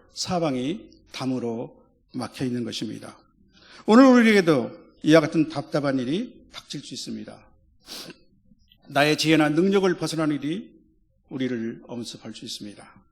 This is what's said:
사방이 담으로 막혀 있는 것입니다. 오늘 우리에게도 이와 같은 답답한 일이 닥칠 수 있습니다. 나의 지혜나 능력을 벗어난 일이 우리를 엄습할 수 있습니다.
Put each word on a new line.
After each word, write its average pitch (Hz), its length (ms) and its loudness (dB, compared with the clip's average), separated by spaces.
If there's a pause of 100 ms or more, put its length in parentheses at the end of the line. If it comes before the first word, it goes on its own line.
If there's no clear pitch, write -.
(140)
사방이 165 720 -4 (240)
담으로 123 720 -8 (300)
막혀 127 320 -8
있는 120 200 -4
것입니다. - 540 -10 (680)
오늘 233 200 10
우리에게도 202 640 4 (320)
이와 160 180 8
같은 147 280 0
답답한 143 500 -4
일이 151 440 -6 (100)
닥칠 - 280 -14
수 - 140 -16
있습니다. 110 420 -12 (1500)
나의 147 280 2
지혜나 156 340 4
능력을 190 460 2
벗어난 156 340 -4
일이 147 400 -6 (580)
우리를 123 600 -6
엄습할 120 460 -14
수 - 100 -18
있습니다. 104 500 -16 (180)